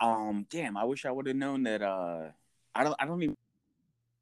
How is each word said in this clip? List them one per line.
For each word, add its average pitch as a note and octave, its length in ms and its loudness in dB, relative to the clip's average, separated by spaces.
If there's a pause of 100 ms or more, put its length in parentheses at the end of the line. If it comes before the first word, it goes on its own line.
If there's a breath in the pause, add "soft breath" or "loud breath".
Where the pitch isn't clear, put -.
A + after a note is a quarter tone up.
Um, G#2+ 500 2
damn, C#3 260 -4
I G#2 80 0
wish C3+ 220 -2
I C3+ 40 -2
would've C3+ 260 -2
known C3+ 260 0
that, A2 180 2
uh, F2 500 -2 (440)
I B2 100 4
don't, D3+ 140 0
I C#3 80 0
don't E3+ 160 -2
even, D3+ 140 0 (840)